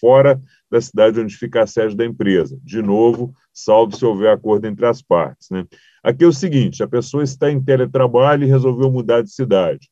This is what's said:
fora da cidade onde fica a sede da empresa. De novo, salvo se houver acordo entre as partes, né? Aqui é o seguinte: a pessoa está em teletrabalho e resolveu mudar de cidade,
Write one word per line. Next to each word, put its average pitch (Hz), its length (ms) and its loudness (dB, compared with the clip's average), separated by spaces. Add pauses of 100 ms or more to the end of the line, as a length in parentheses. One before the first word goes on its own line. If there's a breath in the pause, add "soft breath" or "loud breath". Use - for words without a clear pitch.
fora 135 400 4 (280 loud breath)
da 117 120 0
cidade 110 400 2
onde 104 160 -8
fica 117 260 -2
a 104 40 2
sede 107 300 -4
da 117 80 -2
empresa. 95 580 -2
De 110 200 -8
novo, 113 500 0 (200 soft breath)
salvo 110 440 0
se 123 80 -4
houver 107 280 2
acordo 104 340 0
entre 104 180 -6
as 120 160 -2
partes, 78 500 -6
né? 92 140 -8 (380 soft breath)
Aqui 127 220 0
é - 20 6
o 165 60 6
seguinte: 135 500 -2
a 101 60 -4
pessoa 123 340 -4
está 139 280 -4
em 135 120 -4
teletrabalho 131 800 0
e 135 60 0
resolveu 131 420 0
mudar 117 320 0
de 101 80 -14
cidade, 95 600 -2